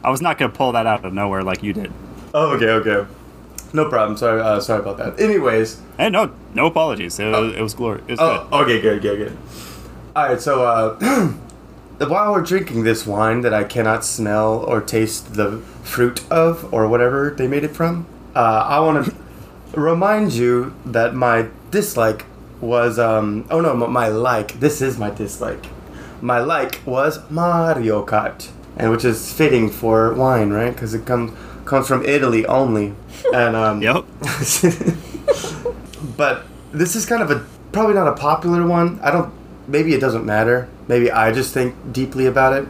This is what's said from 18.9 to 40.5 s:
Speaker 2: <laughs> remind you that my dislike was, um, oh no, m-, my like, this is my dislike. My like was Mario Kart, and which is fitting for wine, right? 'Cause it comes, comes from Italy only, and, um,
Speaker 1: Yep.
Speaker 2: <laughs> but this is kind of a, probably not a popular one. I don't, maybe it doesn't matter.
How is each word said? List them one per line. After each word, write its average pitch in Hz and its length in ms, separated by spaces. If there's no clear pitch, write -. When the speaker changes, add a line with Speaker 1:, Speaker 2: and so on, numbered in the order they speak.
Speaker 2:
<laughs> - 40
remind 175 580
you 120 400
that 120 280
my 120 320
dislike 117 540
was, 120 360
um, 110 540
oh 165 80
no, 165 120
m-, 120 200
my 120 160
like, 110 540
this 147 200
is 127 160
my 107 120
dislike. 107 560
My 123 180
like 135 460
was 139 340
Mario 156 720
Kart, - 440
and 113 140
which 117 120
is 117 300
fitting 127 360
for 113 440
wine, 120 380
right? 117 240
'Cause 110 180
it 113 120
comes, 117 320
comes 135 220
from 131 180
Italy 127 420
only, 110 460
and, 117 240
um, 107 240
Speaker 1:
Yep. 120 240
Speaker 2:
<laughs> - 2000
but 135 260
this 175 240
is 220 100
kind 233 160
of 160 80
a, 131 160
probably 214 200
not 185 140
a 143 60
popular 170 520
one. 170 380
I 143 80
don't, 170 200
maybe 151 260
it 131 60
doesn't 120 260
matter. 113 440